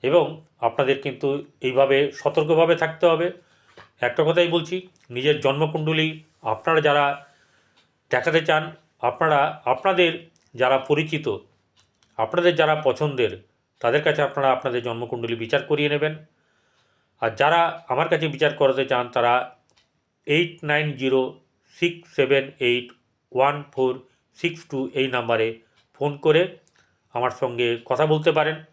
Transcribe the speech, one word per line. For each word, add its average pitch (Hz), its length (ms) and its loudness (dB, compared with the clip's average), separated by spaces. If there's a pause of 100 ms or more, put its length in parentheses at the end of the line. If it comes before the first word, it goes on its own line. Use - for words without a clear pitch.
এবং 147 420 0 (160)
আপনাদের 135 420 0
কিন্তু 143 420 -4 (180)
এইভাবে 135 500 2
সতর্কভাবে 160 640 2
থাকতে 160 300 -2
হবে। 170 260 2 (720)
একটা 123 220 0
কথাই 165 240 2
বলছি, 175 400 -4 (220)
নিজের 131 300 0
জন্মকুণ্ডলী 156 840 -2 (180)
আপনারা 151 400 0
যারা 143 440 2 (840)
দেখাতে 156 360 2
চান, 156 260 0 (300)
আপনারা 147 640 0
আপনাদের 170 640 0 (260)
যারা 127 220 2
পরিচিত, 147 600 -2 (800)
আপনাদের 170 380 2
যারা 156 200 4
পছন্দের, 135 680 -2 (360)
তাদের 127 220 2
কাছে 156 200 0
আপনারা 135 300 0
আপনাদের 127 320 -2
জন্মকুণ্ডলী 117 520 -6
বিচার 113 280 -2
করিয়ে 147 260 0
নেবেন। 151 260 -2 (1040)
আর 110 160 -2
যারা 160 520 2
আমার 139 220 -2
কাছে 160 180 0
বিচার 147 260 0
করাতে 135 320 2
চান, 123 240 -2
তারা 120 460 0 (680)
এইট 165 380 -2
নাইন 151 300 -2
জিরো 131 460 -2 (400)
সিক্স 170 360 -4
সেভেন 135 440 2
এইট 120 320 -2 (400)
ওয়ান 143 400 0
ফোর 131 280 -2 (360)
সিক্স - 300 -8
টু 131 280 -8
এই 135 140 -2
নাম্বারে 113 520 -2 (340)
ফোন 143 240 -4
করে 160 400 2 (560)
আমার 123 180 -2
সঙ্গে 120 540 -2
কথা 151 200 0
বলতে 156 260 2
পারেন। 156 240 0 (180)